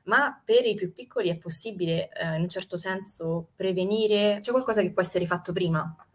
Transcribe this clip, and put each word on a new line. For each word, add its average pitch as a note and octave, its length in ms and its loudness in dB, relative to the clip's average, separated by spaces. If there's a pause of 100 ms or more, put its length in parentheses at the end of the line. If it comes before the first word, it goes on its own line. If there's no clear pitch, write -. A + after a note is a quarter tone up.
ma C4 400 0
per A#3+ 220 2
i G#3+ 80 0
più F3 180 -6
piccoli A#3+ 380 -6
è E3 80 -4
possibile, E3+ 720 0
eh, E3 260 -6
in E3 60 -2
un F3+ 80 4
certo F#3 260 4
senso E3+ 800 -2
prevenire? G3+ 840 0
C'è A#3+ 100 0
qualcosa A#3 300 2
che F3+ 100 0
può F#3 100 0
essere F3 240 2
fatto E3+ 280 -4
prima, E3 420 -4 (200)